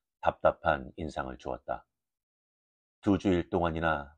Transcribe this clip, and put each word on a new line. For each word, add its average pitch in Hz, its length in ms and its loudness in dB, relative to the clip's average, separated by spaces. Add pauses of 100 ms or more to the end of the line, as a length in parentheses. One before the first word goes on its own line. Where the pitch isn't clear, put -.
(220)
답답한 80 760 0
인상을 71 400 -8
주었다. 62 480 -8 (1160)
두 98 180 4
주일 90 320 2
동안이나 80 680 0